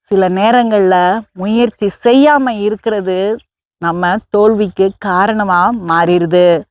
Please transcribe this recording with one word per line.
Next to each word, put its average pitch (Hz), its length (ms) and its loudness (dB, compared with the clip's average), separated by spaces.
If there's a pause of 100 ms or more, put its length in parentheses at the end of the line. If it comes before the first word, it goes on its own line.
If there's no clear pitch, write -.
சில 190 280 -2
நேரங்கள்ல 202 920 0 (120)
முயற்சி 208 580 -2 (120)
செய்யாம 269 460 2
இருக்கிறது 208 880 -4 (420)
நம்ம 175 360 -2 (160)
தோல்விக்கு 208 680 0
காரணமா 196 720 0 (160)
மாறிடுது. 170 720 2 (100)